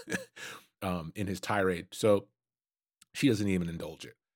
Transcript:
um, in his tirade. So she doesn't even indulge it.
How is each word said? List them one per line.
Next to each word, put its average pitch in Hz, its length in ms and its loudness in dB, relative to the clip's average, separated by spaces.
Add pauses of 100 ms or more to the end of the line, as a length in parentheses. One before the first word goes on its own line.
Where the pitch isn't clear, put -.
(840)
um, 90 340 -4
in 101 100 -4
his 95 140 -4
tirade. 92 520 0
So 101 360 4 (880)
she - 140 4
doesn't 101 200 2
even 90 200 0
indulge 82 360 -10
it. - 120 -18 (200)